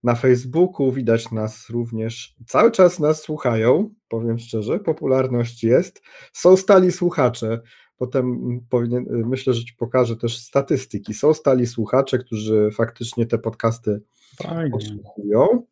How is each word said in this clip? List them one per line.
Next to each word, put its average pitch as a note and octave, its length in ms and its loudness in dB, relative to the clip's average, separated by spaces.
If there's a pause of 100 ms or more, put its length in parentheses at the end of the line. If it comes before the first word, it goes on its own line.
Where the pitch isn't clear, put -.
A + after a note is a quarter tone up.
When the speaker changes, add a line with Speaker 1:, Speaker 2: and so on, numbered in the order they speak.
Speaker 1:
na A#2+ 120 2
Facebooku, C3 760 2
widać A2+ 400 -2
nas A2 380 -8
również, A#2 680 -8 (120)
cały A3+ 240 4
czas F3+ 280 4
nas D3+ 220 0
słuchają, C3 720 0 (140)
powiem A2+ 320 -4
szczerze, A#2 400 -4
popularność C3 840 -2
jest. C3 380 2 (320)
Są F#3 240 6
stali F#3 340 4
słuchacze. A#2 720 -2 (360)
Potem, B2+ 280 -2
mm, B2 440 -6
powinien, B2 340 0
y, A#2 220 -4
myślę, B2+ 280 -2
że A#2 120 -2
ci - 80 -20
pokażę A#2 440 0
też A#2 200 -4
statystyki. - 760 -4
Są D3+ 200 2
stali B2+ 340 2
słuchacze, B2+ 520 -2
którzy G#2+ 560 0
faktycznie A#2 500 -4
te A#2 120 -2
podcasty A2 640 -4 (420)
Speaker 2:
Fajnie. E3 320 -4
Speaker 1:
odsłuchują. G#2+ 960 0